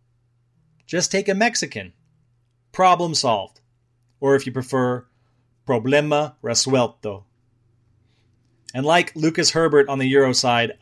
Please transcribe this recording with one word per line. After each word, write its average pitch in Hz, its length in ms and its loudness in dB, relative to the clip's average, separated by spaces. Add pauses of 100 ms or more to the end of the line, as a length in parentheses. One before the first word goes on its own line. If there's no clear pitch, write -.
(880)
just 175 260 -4
take 196 160 -2
a 196 60 2
Mexican. 165 580 -4 (800)
Problem 175 420 2
solved. 107 460 -2 (580)
Or 139 160 2
if 135 120 2
you 123 60 -8
prefer, 127 520 -2 (640)
Problema 147 760 0
resuelto. 117 800 -2 (1500)
And 131 100 -4
like 170 320 0
Lucas 160 340 -2
Herbert 147 380 2
on 139 100 -4
the 131 100 -2
Euro 135 240 2
side, 120 500 0